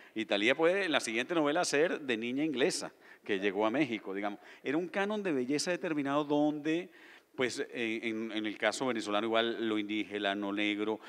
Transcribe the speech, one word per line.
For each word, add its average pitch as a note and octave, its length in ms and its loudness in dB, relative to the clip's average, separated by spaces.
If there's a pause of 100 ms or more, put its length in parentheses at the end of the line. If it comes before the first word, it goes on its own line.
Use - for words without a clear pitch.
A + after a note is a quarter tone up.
(140)
Y A2 120 -2
Thalía G#2+ 280 4
puede F3 320 4
en E3 60 -2
la C3 80 4
siguiente A#2+ 340 -2
novela D#3 320 2
ser D3+ 360 2
de B2+ 140 0
niña B2 280 -2
inglesa, B2+ 480 0 (320)
que G2+ 160 0
llegó G2+ 260 2
a A2 60 2
México, A#2 420 -2
digamos. G2+ 260 -4 (240)
Era C3+ 140 0
un F3 100 -2
canon G3+ 360 -2
de F#3 80 0
belleza C#3 400 0
determinado D3+ 540 -2
donde, D3+ 640 2 (440)
pues, A#2+ 240 -2 (120)
en, A2+ 320 -2
en, A2+ 300 -4
en A2 120 -4
el G2+ 120 -4
caso A2+ 280 2
venezolano G#2+ 400 0
igual A2+ 420 2
lo G#2+ 120 0
indígena, G2+ 560 -2
lo G2+ 180 -4
negro, G#2 560 -2